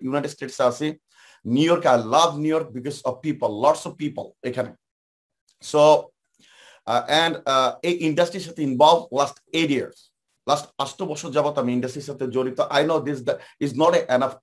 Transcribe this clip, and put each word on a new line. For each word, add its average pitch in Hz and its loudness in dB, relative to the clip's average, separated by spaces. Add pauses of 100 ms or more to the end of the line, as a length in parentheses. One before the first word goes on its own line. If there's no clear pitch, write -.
United 143 -4
স্টেটসে 135 -8
আছি, 151 0 (460)
নিউ 127 2
York। 165 2
I 131 6
love 139 2 (100)
New 156 -2
York 160 -4
because 127 -10
of 127 -2 (100)
people, 120 -2
lots 151 2
of 151 -14
people 147 -8 (180)
এখানে। 123 -6 (1000)
So, 147 8 (880)
uh, 120 0 (240)
and, 160 -2
uh, 131 0 (100)
এই 175 -2
ইন্ডাস্ট্রির 170 0
সাথে 160 -10
ইনভলভ 143 4
last - -2 (180)
eight 160 0
years, - -4 (520)
Last 147 0 (120)
আষ্ট 139 -8
বছর 165 -8
যাবত 147 0
আমি 123 0
ইন্ডাস্ট্রির 123 -4
সাথে 139 -8
জড়িত। 127 -2
I 139 0
know 156 0
this 139 -6
the, 120 -4 (320)
is 123 -6
not 165 4
a 143 2
enough 131 -2